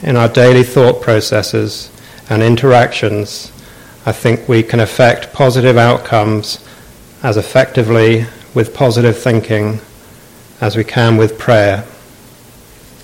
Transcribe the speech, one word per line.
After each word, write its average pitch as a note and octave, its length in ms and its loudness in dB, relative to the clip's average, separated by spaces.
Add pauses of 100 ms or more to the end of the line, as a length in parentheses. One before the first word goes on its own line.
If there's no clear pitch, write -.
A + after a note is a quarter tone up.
in C#3+ 120 0
our A#2 120 2
daily B2 340 4
thought B2 400 0
processes G#2+ 880 -4 (400)
and A2 140 0
interactions, A#2 1040 0 (540)
I A2 80 -2
think A#2 360 -2
we A#2 140 2
can A#2+ 160 -4
affect A#2 540 0
positive B2 440 2
outcomes A2 880 0 (600)
as A2+ 120 -2
effectively A2+ 920 0 (280)
with A2+ 200 -2
positive A#2+ 440 0
thinking A2 640 -2 (800)
as G#2 160 -4
we A2 80 -2
can A#2 320 0
with A2 240 0
prayer. G#2 440 0 (1200)